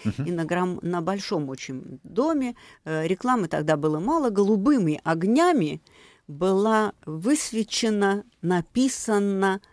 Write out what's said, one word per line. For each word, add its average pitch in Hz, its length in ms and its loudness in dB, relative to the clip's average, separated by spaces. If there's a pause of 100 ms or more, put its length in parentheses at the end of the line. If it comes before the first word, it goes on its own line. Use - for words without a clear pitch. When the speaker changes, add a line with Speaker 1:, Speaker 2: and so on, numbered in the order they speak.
Speaker 1:
Мгм. 113 240 -4
Speaker 2:
и 175 40 -4
на 165 120 -4
гром-, 175 380 -2
на 175 200 -4
большом 185 460 -4
очень 131 560 -12
доме, 262 520 -2 (280)
э, 160 240 -4
рекламы 208 400 0
тогда 156 300 0
было 151 220 0
мало, 269 300 0
голубыми 202 760 2
огнями 185 760 2 (460)
была 196 640 2 (140)
высвечена, 208 1160 0 (180)
написана 196 1200 0 (120)